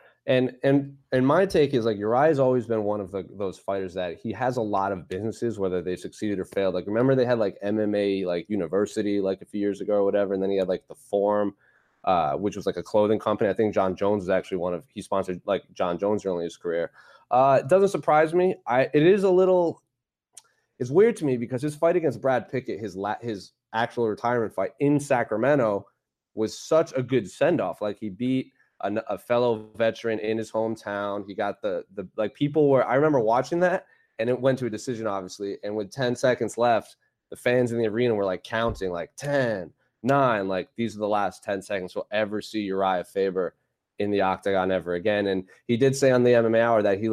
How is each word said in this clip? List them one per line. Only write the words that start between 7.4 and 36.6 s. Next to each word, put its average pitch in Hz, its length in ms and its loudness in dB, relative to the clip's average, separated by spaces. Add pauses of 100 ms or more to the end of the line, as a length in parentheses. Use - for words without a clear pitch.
like, 98 200 -2
M 104 200 -2
M 104 140 0
A, 98 300 0
like, 87 240 -4
University, 101 720 -2
like, 95 220 -2
a 92 40 -20
few 104 140 -8
years 101 200 -2
ago 101 140 -2
or 101 100 2
whatever, 101 300 2
and 95 80 -2
then 98 80 -2
he 98 60 0
had, 92 120 0
like, 92 180 -4
The 78 80 -20
Forum, 101 640 0 (480)
uh, 80 320 0
which 95 180 -4
was, 95 120 -8
like, 90 100 -2
a 87 80 -6
clothing 107 340 2
company. 104 320 0
I - 20 0
think 107 220 0
John 95 220 0
Jones 101 260 0
was 87 80 -4
actually 92 280 -2
one 87 160 -4
of, 82 100 -10 (100)
he 101 80 -10
sponsored, 92 420 -4
like, 98 280 -2
John 87 260 -2
Jones 101 260 -2
early 90 140 -2
in 85 60 -4
his 85 120 -10
career. 85 360 -4 (400)
Uh, 135 280 6
it 135 80 -6
doesn't 190 200 6
surprise 160 440 2
me. 180 220 2 (100)
I, 123 180 2 (120)
it 147 80 6
is 190 220 6
a 190 60 4
little, 180 520 4 (960)
it's 123 120 -6
weird 208 260 4
to 160 80 -6
me 131 120 2
because 120 260 -6
his 151 120 -4
fight 170 220 2
against 139 240 0
Brad 127 280 0
Pickett, 113 320 -6
his 95 160 -8
la-, 101 240 -4
his 110 320 -8 (200)
actual 117 360 0
retirement 113 440 -2
fight - 260 -4
in 143 220 2
Sacramento, 120 840 0 (480)
was 107 220 -4
such 160 380 0
a 135 80 -2
good 120 260 -2
send-off. 127 520 -2
Like, 104 180 -4
he 107 100 -8
beat 123 440 -4 (280)
an, 101 280 -2
a 101 80 -4
fellow 117 600 0
veteran 113 420 0
in 110 180 -2
his 110 140 -6
hometown. 104 720 -4
He 101 100 -14
got 101 280 -4
the, 92 220 -4 (100)
the, 95 220 -10
like, 107 180 -2
people 147 340 2
were, 135 160 6
I 120 120 0
remember 147 240 4
watching 127 400 0
that, 180 260 0 (320)
and 113 100 0
it 123 120 0
went 127 180 2
to 123 80 -4
a 113 40 -4
decision, 110 360 -6
obviously. 101 560 -6
And 104 140 -6
with 101 160 -6
ten 123 240 -2
seconds 120 420 0
left, 117 380 0 (340)